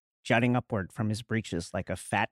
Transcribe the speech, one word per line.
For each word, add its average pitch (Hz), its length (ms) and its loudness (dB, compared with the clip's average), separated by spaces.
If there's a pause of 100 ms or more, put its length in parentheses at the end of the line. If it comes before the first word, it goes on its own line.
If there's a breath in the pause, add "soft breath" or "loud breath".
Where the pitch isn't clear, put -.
(220)
jutting 123 340 4
upward 104 380 -2
from 107 160 0
his 110 120 -2
breeches 104 520 -4
like 92 160 -4
a 92 60 -2
fat - 360 -2